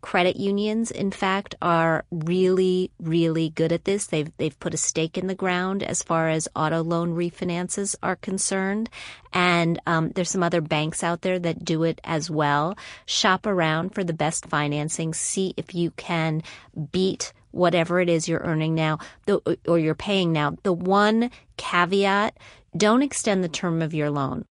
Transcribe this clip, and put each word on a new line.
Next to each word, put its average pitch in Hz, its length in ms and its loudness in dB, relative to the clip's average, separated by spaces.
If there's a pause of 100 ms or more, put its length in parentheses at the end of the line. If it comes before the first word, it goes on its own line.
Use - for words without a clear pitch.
Credit 185 340 2
unions, 208 560 -2
in 196 180 -2
fact, 196 500 -2
are 165 520 2
really, 185 880 2
really 165 500 2
good 160 220 0
at 170 140 -2
this. 202 200 0
They've, 156 320 -2
they've 156 220 -4
put 165 160 -6
a - 20 -4
stake - 400 -2
in 185 80 -4
the 190 80 -2
ground 185 480 -2
as - 220 -4
far 165 260 2
as 160 260 0
auto 160 280 0
loan 170 320 -2
refinances 175 880 -4
are 185 120 -2
concerned. 196 760 -4 (420)
And, 170 540 4
um, 160 240 2
there's 175 180 -2
some 185 140 0
other 170 180 2
banks 156 420 -2
out 170 200 -2
there 185 160 0
that 170 260 -4
do 160 160 0
it 165 220 0
as 160 260 -4
well. 151 460 2 (320)
Shop 190 400 2
around 170 480 0
for 196 80 -2
the 170 100 -2
best 160 320 -2
financing. 147 720 -2
See - 420 -4
if - 160 -10
you 170 240 0
can 160 460 -2 (480)
beat - 420 -2 (160)
whatever 175 500 2
it 180 100 2
is 165 180 2
you're 165 140 0
earning 160 340 0
now, 156 240 0 (260)
the, 202 160 2 (260)
or 170 120 4
you're 156 160 0
paying 190 360 0
now. 151 300 2
The 190 120 0
one 208 580 2 (260)
caveat, 196 800 2 (400)
don't 214 240 6
extend 208 420 0
the 170 60 -2
term 165 320 -2
of 160 140 -2
your 147 160 0
loan. 139 420 -4